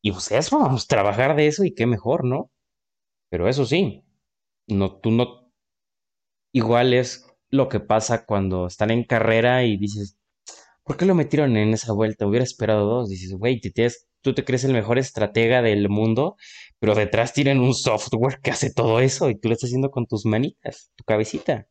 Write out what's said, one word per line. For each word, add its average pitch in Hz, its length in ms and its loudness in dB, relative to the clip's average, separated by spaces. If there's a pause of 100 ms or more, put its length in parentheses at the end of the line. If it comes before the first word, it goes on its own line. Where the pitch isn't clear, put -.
Y 104 100 -2
pues - 200 -8
eso, 156 260 0
vamos 135 260 0
a - 40 -20
trabajar 117 480 2
de 151 100 4
eso 151 180 0
y - 100 -2
qué 113 120 -2
mejor, 123 380 -2
¿no? 127 260 -4 (800)
Pero 87 180 0
eso 135 180 0
sí, 156 380 -2 (640)
no, 98 320 -2
tú 113 120 -2
no, 120 400 -2 (1000)
igual 120 420 2
es 123 320 -2 (240)
lo 135 180 2
que 104 120 -2
pasa 113 440 0
cuando 95 420 -2
están 104 240 -2
en 117 140 0
carrera 117 600 2
y 110 120 2
dices, 101 420 -6 (680)
"¿Por - 140 -6
qué 175 80 2
lo 190 80 4
metieron 143 420 2
en 107 180 2
esa 110 180 -4
vuelta? 107 340 -2
Hubiera 113 180 2
esperado 107 420 0
dos". 113 240 -2
Dices, 92 240 -10
"Güey, 113 260 -2
te 101 100 -8
tienes... - 380 -2 (140)
tú 135 120 0
te 127 100 -4
crees 127 200 -2
el 135 100 0
mejor 117 240 0
estratega 117 640 0
del 104 280 2
mundo, 110 460 0 (440)
pero 107 140 2
detrás 107 400 0
tienen 139 260 2
un 127 140 2
software 120 680 -2
que - 100 -2
hace - 200 -4
todo 113 280 2
eso 135 300 2
y 104 80 -4
tú 113 100 -2
lo 113 60 2
estás 120 160 -6
haciendo 135 200 -2
con 120 160 -4
tus 107 200 -4
manitas, - 680 -4
tu - 80 -20
cabecita". 110 680 -2